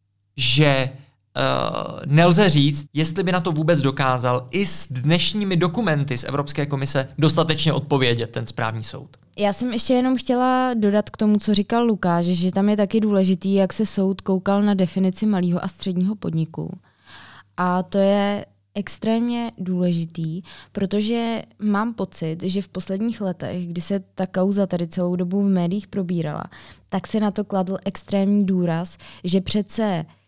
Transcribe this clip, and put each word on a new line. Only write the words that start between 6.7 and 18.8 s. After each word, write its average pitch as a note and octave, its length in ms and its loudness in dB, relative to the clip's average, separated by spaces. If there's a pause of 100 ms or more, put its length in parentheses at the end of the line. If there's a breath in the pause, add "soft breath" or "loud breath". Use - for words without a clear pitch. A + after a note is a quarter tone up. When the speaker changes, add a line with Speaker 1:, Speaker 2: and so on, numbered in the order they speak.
Speaker 1:
dostatečně D3+ 560 2
odpovědět B2 580 0
ten A#2 160 -6
správní A2+ 360 -4
soud. - 260 -12 (280)
Speaker 2:
Já G3+ 160 0
jsem A#3+ 200 -4
ještě A#3+ 200 0
jenom B3+ 240 2
chtěla B3+ 560 0
dodat G#3 360 2
k - 80 -18
tomu, G#3+ 200 4
co G#3+ 160 2
říkal A#3 320 2
Lukáš, F3 400 2
že F3+ 260 0
tam G3 180 2
je G#3 80 2
taky G#3 220 2
důležitý, G3 540 2
jak F#3+ 200 2
se A3 120 0
soud F#3+ 360 -2
koukal G3 400 0
na G#3 120 4
definici F#3+ 520 0
malého F3+ 380 0
a - 40 -6
středního F#3 480 -2
podniku. E3 640 -4 (800 loud breath)
A F3+ 260 0
to F#3 140 -4
je G3+ 480 2 (300)
extrémně A#3 840 -2